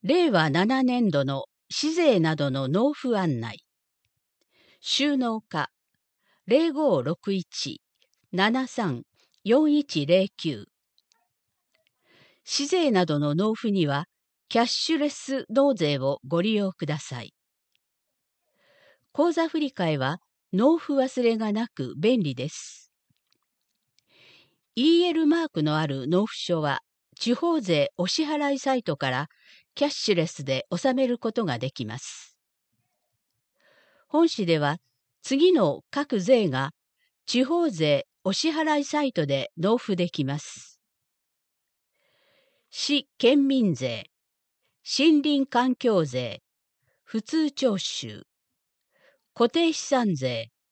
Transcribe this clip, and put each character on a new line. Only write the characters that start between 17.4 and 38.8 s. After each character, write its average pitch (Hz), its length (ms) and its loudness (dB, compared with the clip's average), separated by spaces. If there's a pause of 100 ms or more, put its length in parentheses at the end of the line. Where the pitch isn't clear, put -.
口 339 180 2
座 330 180 0
振 320 100 -4 (100)
替 160 300 -2
は、 135 200 -2 (340)
納 269 260 4
付 - 160 -6
忘 262 280 0
れ 226 140 2
が 214 160 -4
な 220 160 -4
く 127 280 -10
便 220 280 2
利 139 100 -2
で 120 140 -6
す。 - 420 -18 (1800)
イ 330 300 4
ー - 20 2
エ 349 60 0
ル 311 160 2
マ 330 160 2
ー 294 40 -6
ク 156 140 -4
の 151 160 2
あ 156 80 0
る 135 220 -6
納 185 180 2
付 - 100 -10
書 170 240 -4
は、 139 200 -2 (380)
地 233 140 -2
方 330 280 0
税 165 360 0
お 180 100 0
支 311 180 -2
払 294 300 -2
い 262 40 -4
サ 269 160 0
イ 247 80 -2
ト 151 140 -4
か 135 140 -2
ら 131 180 -4 (460)
キ - 100 0
ャ - 40 0
ッ - 20 -2
シ - 220 -2
ュ - 20 4
レ 165 120 2
ス - 180 -12
で 135 260 -4
納 254 240 0
め 262 140 0
る 240 100 -2
こ 220 140 -6
と 226 120 -4
が 127 140 -2
で 127 120 -6
き - 160 -8
ま 113 120 -10
す。 - 400 -18 (1700)
本 320 220 2
市 202 180 -2
で 165 120 4
は、 147 200 0 (440)
次 311 300 4
の 214 380 2
各 285 300 -2
税 214 280 4
が 135 220 -2 (540)
地 247 180 0
方 330 280 0
税 151 360 0 (160)
お 190 100 0
支 311 180 0
払 302 300 0